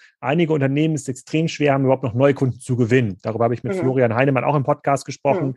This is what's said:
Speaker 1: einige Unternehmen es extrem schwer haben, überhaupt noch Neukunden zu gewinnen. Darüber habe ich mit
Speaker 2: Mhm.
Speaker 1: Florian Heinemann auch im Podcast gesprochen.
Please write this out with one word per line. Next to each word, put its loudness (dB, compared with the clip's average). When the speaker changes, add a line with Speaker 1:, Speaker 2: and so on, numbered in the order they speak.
Speaker 1:
einige 0
Unternehmen 0
es -8
extrem -4
schwer 0
haben, 2
überhaupt 2
noch -4
Neukunden 2
zu -4
gewinnen. 2
Darüber -2
habe 0
ich -8
mit -4
Speaker 2:
Mhm. -4
Speaker 1:
Florian 0
Heinemann 0
auch 0
im 0
Podcast -2
gesprochen. -2